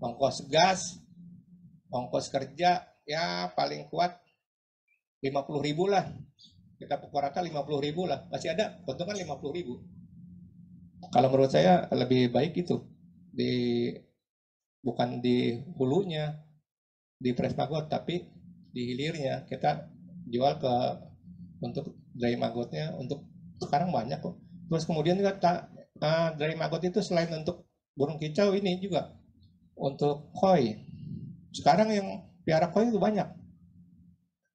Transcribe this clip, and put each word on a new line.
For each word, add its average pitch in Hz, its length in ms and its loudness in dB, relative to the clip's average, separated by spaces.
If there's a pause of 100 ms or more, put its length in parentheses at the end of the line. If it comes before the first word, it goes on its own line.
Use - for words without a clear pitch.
Ongkos 123 480 -2
gas, 180 480 4 (960)
ongkos 127 320 -2
kerja, 151 560 0 (240)
ya 175 480 -4
paling 147 320 -2
kuat 175 320 0 (1040)
lima 135 240 -2
puluh 143 160 -4
ribu 151 240 0
lah. 196 160 4 (720)
Kita - 240 -6
pukul 143 240 -4
rata 139 160 -2
lima 156 240 -2
puluh 147 160 -2
ribu 151 320 -2
lah. - 160 -4
Masih 143 240 -6
ada 180 320 -2
keuntungan 175 320 -6
lima 160 240 -8
puluh 151 160 -6
ribu. 175 240 -8 (1400)
Kalau 131 160 6
menurut 135 240 4
saya 175 400 6
lebih 123 400 2
baik 175 320 0
itu 120 160 -2 (480)
di, 120 640 0 (880)
bukan 127 400 -2
di 123 400 2 (160)
hulunya, 151 560 0 (880)
di 123 160 2
fresh 123 160 0
maggot, 151 320 -2
tapi 160 400 -4 (480)
di 123 160 -4
hilirnya 135 560 -4
kita 147 400 0 (400)
jual 131 320 2
ke 127 160 2 (880)
untuk 123 320 -6 (160)
dry 120 240 0
maggotnya, 123 640 -4
untuk 135 240 -8 (400)
sekarang 160 320 0
banyak 117 240 -2
kok. - 160 -8 (320)
Terus 160 160 0
kemudian 165 320 2
juga 196 240 2
ta-, 175 400 2
eh, 160 560 0
dry 156 240 -2
maggot 156 240 -2
itu 180 160 0
selain 170 320 0
untuk 160 400 -6 (240)
burung 156 240 0
kicau 156 400 2
ini 185 240 0
juga 175 240 -2 (680)
untuk 147 640 -2
koi. 151 400 6 (720)
Sekarang 185 440 4
yang 196 160 0 (360)
piara 165 240 4
koi 233 240 2
itu 190 80 2
banyak. 202 240 2 (1300)